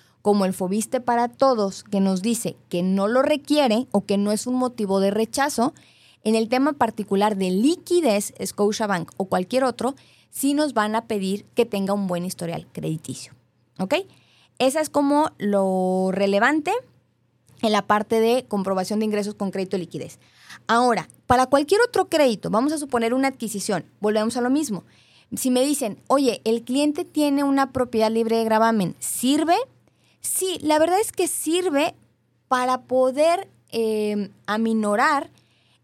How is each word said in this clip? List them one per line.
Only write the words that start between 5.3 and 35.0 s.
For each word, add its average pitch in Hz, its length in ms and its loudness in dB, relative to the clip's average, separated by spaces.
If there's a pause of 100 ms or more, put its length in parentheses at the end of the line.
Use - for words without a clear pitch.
en 220 100 2
el 226 140 0
tema 269 240 2
particular 214 640 0
de 190 140 -2
liquidez, 269 840 0 (100)
Scotiabank 202 720 -2
o 190 100 -4
cualquier 185 360 -2
otro, 247 320 -2 (360)
sí 285 240 -2
nos 294 200 0
van 214 220 0
a 226 100 -4
pedir 202 380 -4 (100)
que 240 100 4
tenga 196 300 -2
un 202 140 -2
buen 175 160 -4
historial 170 480 -8
crediticio, 156 600 -8 (460)
¿ok? 190 160 -2 (640)
Esa 269 220 2
es 302 100 -4
como 294 480 2
lo 190 720 0
relevante 208 600 2 (920)
en 214 100 0
la 202 140 0
parte 214 340 0
de 240 260 2
comprobación 190 520 -4
de 220 80 0
ingresos 208 280 -4
con 190 180 -6
crédito 196 240 -6
de 175 80 -4
liquidez. - 340 -12 (480)
Ahora, 233 420 2 (180)
para 254 200 4
cualquier 294 400 4
otro 381 220 0
crédito, 269 420 2
vamos 254 220 0
a 320 60 -4
suponer 240 360 -2
una 269 140 2
adquisición, 202 560 -4 (160)
volvemos 214 360 0
a 247 40 -4
lo 247 100 0
mismo. 269 340 -2 (500)
Si 254 160 -2
me 254 140 2
dicen, 277 340 -2 (100)
"Oye, 262 360 2
el 233 180 0
cliente 294 420 0
tiene 285 400 0
una 277 280 2
propiedad 233 380 0
libre 226 260 0
de 226 80 0
gravamen", 220 540 2
¿sirve? 302 580 0 (640)
Sí, - 400 -4
la 302 180 2
verdad 339 220 2
es - 120 -4
que 349 160 -2
sirve 330 680 -2 (540)
para 254 340 0
poder, 269 680 0 (220)
eh, 214 600 -2 (160)
aminorar 226 840 0 (540)